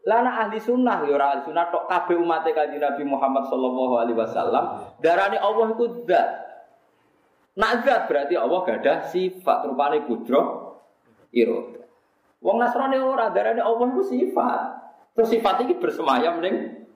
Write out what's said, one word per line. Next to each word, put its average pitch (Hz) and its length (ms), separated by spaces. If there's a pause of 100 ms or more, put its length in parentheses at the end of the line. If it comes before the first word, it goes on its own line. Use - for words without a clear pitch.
Lah, 226 160
nek 247 140 (100)
ahli 214 160
sunnah, 233 480
ya 143 80
ora 139 160
ahli 139 160
sunnah 170 240
tok, - 160
kabeh 175 240
umate 165 400
Kanjeng 147 240
Nabi 143 320
Muhammad 131 400
sallallahu 127 480
alaihi 117 240
wasallam - 800
darani 190 400
Allah 220 320
iku 233 320
zat. 226 240 (1300)
Nak 214 160 (140)
zat 254 180
berarti 151 320
Allah 165 240
gadah 139 360 (120)
sifat, 180 560
rupane 143 400
kudro, 123 360 (920)
iroda. 113 480 (560)
Wong 233 240
Nasrani 262 400
ora, 240 320
darani 220 320
Allah 233 240
iku 381 160
sifat. - 560 (560)
Terus 226 140
sifat 220 340
iki 349 140
bersemayam 156 640
ning - 420 (100)